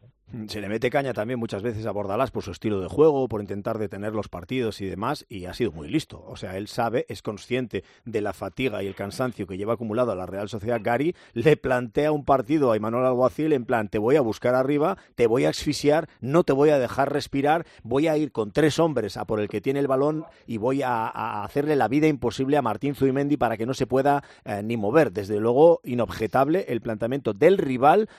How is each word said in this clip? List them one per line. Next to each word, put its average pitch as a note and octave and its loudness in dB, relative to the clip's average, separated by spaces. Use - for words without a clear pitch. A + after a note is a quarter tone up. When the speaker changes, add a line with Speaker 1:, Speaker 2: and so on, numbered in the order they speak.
Speaker 1:
¿no? A2 -14
Speaker 2:
Se G#2 -10
le G2 -8
mete A2+ -2
caña C#3 -2
también A2+ -4
muchas A2 -6
veces A2 -6
a G#2+ -4
Bordalás G#2 -2
por G2+ -6
su F#2 -10
estilo G2 -2
de F2+ -6
juego, C#3 4
por G#2+ -6
intentar G2+ -6
detener G#2 -6
los G#2+ -4
partidos G#2+ -4
y G2 -4
demás, G#2+ -6
y F#2 -10
ha F#2 -10
sido G#2+ -2
muy D2+ -12
listo. A2+ -6
O F2+ -14
sea, F#2 -10
él G2+ -8
sabe, A#2 -2
es - -12
consciente A2 -6
de A2 -4
la G#2 -4
fatiga G#2 -4
y G2 -4
el F#2+ -8
cansancio G#2+ -6
que F#2 -8
lleva G#2 -2
acumulado A#2 -2
a F#2+ -4
la F2+ -6
Real G2 -8
Sociedad. A2+ -4
Gary A#2+ 0
le C#3 4
plantea C3 0
un D3 -2
partido C3+ 4
a G#2+ 4
Imanol A2+ 0
Alguacil B2+ 2
en B2 0
plan, A2 0
"Te A2 -2
voy A#2+ 4
a D3+ 6
buscar A#2+ 0
arriba, C#3+ 2
te A#2+ 4
voy C3 4
a D#3 2
asfixiar, D3+ 0
no D3 2
te C#3 2
voy C#3+ 6
a D3 4
dejar B2+ 0
respirar, C#3+ 0
voy C#3 0
a D3+ 4
ir D3+ 0
con G#2 -4
tres D3+ 2
hombres B2 0
a G#2+ -6
por G#2+ -2
el G#2 -2
que G#2 -4
tiene C3+ -2
el C#3+ 2
balón D3 0
y A#2 -6
voy C3 0
a, A#2+ -2
a A2 -6
hacerle C#3+ 0
la A#2+ 4
vida D3+ 2
imposible C3 0
a C3+ 2
Martín B2+ -2
Zubimendi C#3 2
para A2+ 0
que A2+ -4
no C3 -4
se B2+ -2
pueda, C3+ 2
eh, G#2 -6
ni A#2 -2
mover". A2+ 4
Desde G#2 -4
luego, C3+ 6
inobjetable B2 0
el A#2 -4
planteamiento A#2 -4
del E3 6
rival C#3+ 4